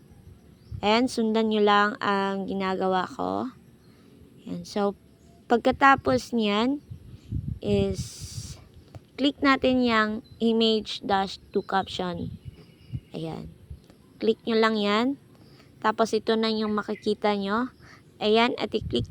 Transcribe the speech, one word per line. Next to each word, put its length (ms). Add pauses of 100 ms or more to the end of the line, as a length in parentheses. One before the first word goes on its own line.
(840)
Ayan, 240
sundan 400
nyo 160
lang 400
ang 400
ginagawa 640
ko. 480 (880)
Ayan, 240
so, 320 (480)
pagkatapos 880
nyan 480 (800)
is 400 (1120)
click 240
natin 480
yung 400 (160)
image 640
dash 320 (160)
to 80
caption. 720 (760)
Ayan. 400 (720)
Click 240
nyo 160
lang 160
yan. 400 (640)
Tapos, 320
ito 240
na 160
yung 240
makikita 560
nyo. 400 (480)
Ayan, 400
at 80
i-click 420